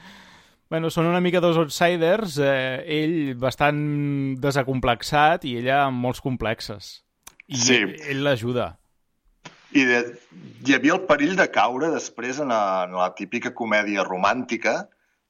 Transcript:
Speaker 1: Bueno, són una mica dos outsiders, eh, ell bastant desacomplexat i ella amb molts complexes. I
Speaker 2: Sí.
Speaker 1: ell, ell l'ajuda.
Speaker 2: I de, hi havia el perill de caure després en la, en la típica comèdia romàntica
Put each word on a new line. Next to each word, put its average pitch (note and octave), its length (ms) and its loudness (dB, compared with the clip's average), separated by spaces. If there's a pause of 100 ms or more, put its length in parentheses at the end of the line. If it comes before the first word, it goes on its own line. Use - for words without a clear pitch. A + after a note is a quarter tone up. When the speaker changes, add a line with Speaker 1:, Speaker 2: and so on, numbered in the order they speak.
(720)
Speaker 1:
Bueno, D#3+ 200 -2
són E3 160 2
una F3+ 160 2
mica F3 160 2
dos E3+ 160 4
outsiders, E3+ 880 2
eh, C3 480 0
ell D3+ 480 0
bastant C#3+ 1040 0
desacomplexat C#3 1040 2
i A#2+ 160 -4
ella C#3 220 2
amb B2 180 -2
molts B2 160 -2
complexes. A2+ 800 -6 (520)
I C#3 80 -6
Speaker 2:
Sí. B2 220 4
Speaker 1:
ell, F#2+ 160 -2 (160)
ell C3+ 100 -4
l'ajuda. A#2+ 540 -2 (960)
Speaker 2:
I C#3+ 120 4
de, B2 120 4 (680)
hi C3+ 100 4
havia C3+ 180 2
el F#3 120 -2
perill D3+ 300 2
de F#3 140 4
caure B2 400 0
després B2+ 500 -6
en C#3+ 100 -4
la, F#2+ 360 0
en F2+ 80 -8
la F#2 200 0
típica G#2+ 400 -8
comèdia G#2 520 -2
romàntica A2+ 800 -2 (440)